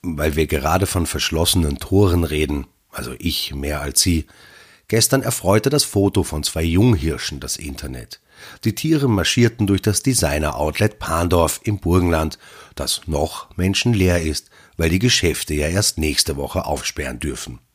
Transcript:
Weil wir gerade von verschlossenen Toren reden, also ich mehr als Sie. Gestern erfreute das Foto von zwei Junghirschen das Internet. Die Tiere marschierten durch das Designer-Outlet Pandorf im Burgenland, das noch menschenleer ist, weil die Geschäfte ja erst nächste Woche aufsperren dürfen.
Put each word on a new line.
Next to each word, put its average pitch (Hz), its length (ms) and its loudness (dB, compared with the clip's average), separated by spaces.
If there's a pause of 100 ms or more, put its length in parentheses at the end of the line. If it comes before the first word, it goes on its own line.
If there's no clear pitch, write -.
Weil 78 340 -2
wir 78 100 2
gerade 80 380 0
von 85 220 0
verschlossenen 80 720 0
Toren 90 460 4
reden, 73 420 -2 (240)
also 64 280 -10
ich - 360 -4
mehr 71 260 -4
als 71 220 -2
Sie. 82 240 2 (640)
Gestern 127 340 2
erfreute 110 480 2
das 147 140 0
Foto 101 380 2
von 78 200 -4
zwei 82 220 -2
Junghirschen 82 760 2
das - 160 -6
Internet. 64 640 -12 (420)
Die 110 140 -2
Tiere 151 320 2
marschierten 110 580 2
durch 98 160 2
das - 220 0
Designer-Outlet 76 960 0
Pandorf 85 640 2
im 104 140 -2
Burgenland, 85 600 2 (380)
das - 300 -4
noch 78 500 -4
menschenleer 92 680 2
ist, 78 280 -4 (260)
weil 82 140 2
die 92 100 2
Geschäfte 87 540 0
ja 73 120 0
erst 90 320 0
nächste 76 380 0
Woche 71 280 -4
aufsperren 69 540 -6
dürfen. 60 400 -8 (160)